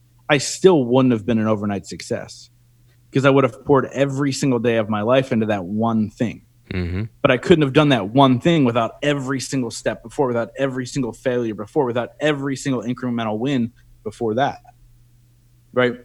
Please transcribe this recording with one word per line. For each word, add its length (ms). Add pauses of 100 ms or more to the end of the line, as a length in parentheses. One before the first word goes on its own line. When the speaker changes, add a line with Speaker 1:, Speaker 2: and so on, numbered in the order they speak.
(260)
Speaker 1:
I 120
still 460
wouldn't 260
have 120
been 140
an 80
overnight 400
success, 640 (640)
'cause 120
I 40
would 140
have 200
poured 300
every 380
single 260
day 200
of 120
my 140
life 280
into 140
that 200
one 440
thing. 380 (260)
Speaker 2:
Mm-hmm. 300 (180)
Speaker 1:
But 80
I 80
couldn't 240
have 120
done 160
that 200
one 300
thing 240
without 300 (100)
every 360
single 300
step 320
before, 260
without 300
every 300
single 240
failure 420
before, 320
without 340
every 360
single 260
incremental 560
win 360 (300)
before 320
that. 260 (1120)
Right? 200 (100)